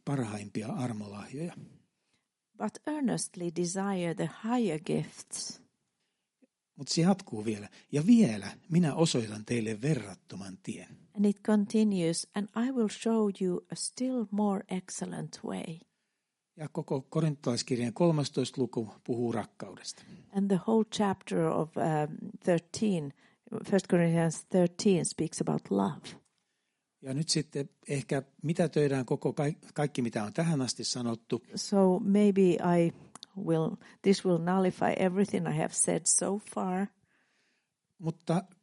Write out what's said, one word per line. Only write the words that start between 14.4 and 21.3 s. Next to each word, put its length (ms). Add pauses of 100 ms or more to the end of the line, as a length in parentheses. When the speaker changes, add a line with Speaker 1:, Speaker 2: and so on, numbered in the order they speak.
Speaker 2:
excellent 760
way." 340 (800)
Speaker 1:
Ja 120
koko 320
korintolaiskirjeen 920
kolmastoista 680
luku 320 (100)
puhuu 280
rakkaudesta. 680 (340)
Speaker 2:
And 100
the 200
whole 180
chapter 540